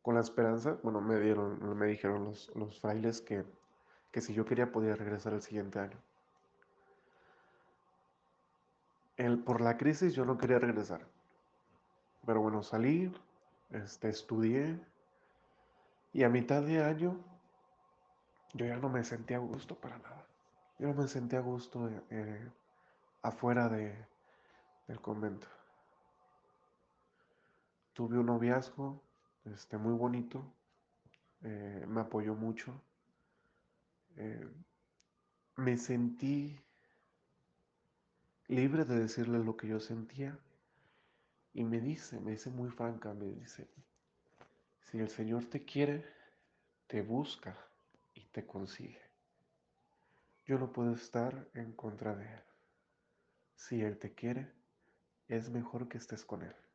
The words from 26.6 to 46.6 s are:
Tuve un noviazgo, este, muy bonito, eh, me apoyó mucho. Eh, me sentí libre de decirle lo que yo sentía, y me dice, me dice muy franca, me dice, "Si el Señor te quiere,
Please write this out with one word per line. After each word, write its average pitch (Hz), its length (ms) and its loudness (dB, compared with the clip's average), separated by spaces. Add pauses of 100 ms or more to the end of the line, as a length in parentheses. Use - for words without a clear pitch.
Tuve 120 220 0
un 120 100 6
noviazgo, 127 760 2 (420)
este, 104 320 -10
muy 113 180 2
bonito, 123 600 -2 (880)
eh, 101 460 -8
me 110 140 0
apoyó 107 320 -2
mucho. 113 460 -6 (1400)
Eh, - 320 -8 (1160)
me 123 120 4
sentí 135 800 0 (1900)
libre 135 360 4
de 120 140 4
decirle 117 400 2
lo 110 180 0
que 107 120 -6
yo 110 100 0
sentía, 120 580 -6 (1160)
y 120 100 -2
me 113 160 0
dice, 127 400 -6
me 98 100 -6
dice 110 200 -8
muy 123 200 -6
franca, 117 420 -6
me 101 140 -8
dice, 98 400 -12 (1120)
"Si - 180 -10
el 110 120 -2
Señor 117 400 -2
te 143 160 -6
quiere, 143 360 2 (840)